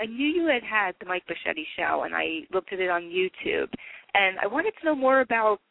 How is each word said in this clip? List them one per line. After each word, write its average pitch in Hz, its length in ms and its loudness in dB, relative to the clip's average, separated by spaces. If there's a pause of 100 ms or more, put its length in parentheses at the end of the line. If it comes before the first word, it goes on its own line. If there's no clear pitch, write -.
I 226 60 -4
knew 240 200 -2
you 330 200 2
had 247 160 2
had 202 360 0
the 185 80 -16
Mike 180 200 -4
Buccetti 160 380 -4 (120)
show, 156 300 0
and 165 80 -6
I 160 380 -4
looked 185 200 -2
at 185 80 -4
it 185 100 0
on 175 120 0
YouTube, 170 640 -2 (460)
and 190 280 2
I - 40 2
wanted 320 340 -2
to - 60 -6
know 302 80 4
more 262 260 4
about, 220 400 2 (100)